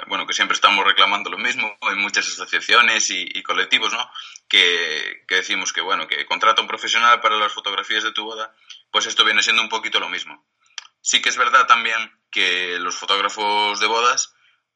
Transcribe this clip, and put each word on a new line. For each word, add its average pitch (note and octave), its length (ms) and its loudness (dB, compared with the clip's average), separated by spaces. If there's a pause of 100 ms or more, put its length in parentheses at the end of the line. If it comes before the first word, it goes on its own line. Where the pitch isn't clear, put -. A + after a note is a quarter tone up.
bueno, F#2 200 -4
que F#2 60 -4
siempre G2 220 0
estamos G2 300 2
reclamando G2 440 2
lo F2+ 80 -6
mismo, A2+ 460 -6
hay G2+ 140 -2
muchas G2+ 320 -2
asociaciones G#2 840 0
y, F2+ 240 -6
y F#2+ 80 -8
colectivos, F#2+ 500 -2
¿no? A#2+ 180 -6 (380)
Que, E2+ 800 0
que F#2 80 0
decimos F#2 360 -4
que, E2 80 -4
bueno, F2 260 -2
que D2 180 -4
contrata A2+ 380 2
un G#2 60 -8
profesional A#2 520 4
para G#2+ 160 2
las G#2 160 0
fotografías G#2 520 -4
de G#2+ 80 -2
tu G#2+ 120 -4
boda, A2 300 -10 (360)
pues G#2+ 160 0
esto A2 180 2
viene G#2+ 180 2
siendo A2+ 180 2
un G#2+ 80 -4
poquito A2 320 -4
lo F2+ 80 -6
mismo. E2+ 380 -12 (540)
Sí - 200 0
que - 80 -2
es A2 80 -2
verdad B2+ 300 4
también A2+ 520 0 (120)
que F2+ 480 0
los F2 180 -4
fotógrafos G#2 840 0
de G#2+ 60 2
bodas, A#2+ 480 2 (420)